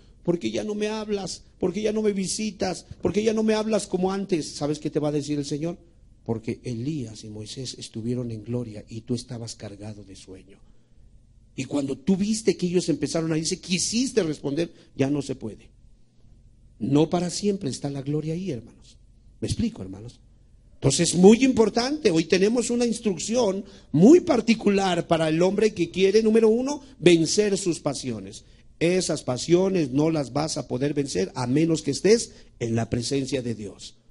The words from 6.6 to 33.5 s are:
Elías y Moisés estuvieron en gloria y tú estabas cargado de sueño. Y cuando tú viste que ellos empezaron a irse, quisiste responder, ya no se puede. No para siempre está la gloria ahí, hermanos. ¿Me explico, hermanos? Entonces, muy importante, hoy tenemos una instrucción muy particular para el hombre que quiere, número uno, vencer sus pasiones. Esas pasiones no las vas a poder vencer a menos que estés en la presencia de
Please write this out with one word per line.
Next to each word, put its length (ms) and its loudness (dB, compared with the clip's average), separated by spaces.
Elías 600 -8
y 60 -16
Moisés 480 -12
estuvieron 540 -6
en 120 -10
gloria 460 -8
y 120 -12
tú 120 -6
estabas 420 -10
cargado 480 -16
de 120 -20
sueño. 440 -20
Y 100 -6
cuando 320 -4
tú 180 2
viste 420 0
que 80 -4
ellos 240 0
empezaron 420 -2
a 60 0
irse, 220 -4
quisiste 640 -2
responder, 500 -4
ya 140 2
no 120 0
se 140 -6
puede. 340 -14
No 300 2
para 200 -2
siempre 400 -4
está 200 -8
la 120 -8
gloria 320 -4
ahí, 180 -6
hermanos. 460 -14
¿Me 80 -4
explico, 340 -2
hermanos? 380 -14
Entonces, 400 2
muy 280 8
importante, 680 2
hoy 140 2
tenemos 440 0
una 160 0
instrucción 760 -2
muy 300 10
particular 840 2
para 220 2
el 120 2
hombre 320 2
que 180 -2
quiere, 320 4
número 260 6
uno, 320 0
vencer 580 4
sus 220 -2
pasiones. 640 -8
Esas 440 0
pasiones 680 2
no 180 2
las 240 -2
vas 240 -2
a 100 -8
poder 260 -2
vencer 420 -2
a 120 -4
menos 360 2
que 80 -2
estés 400 2
en 160 -2
la 140 -2
presencia 520 -2
de 140 -6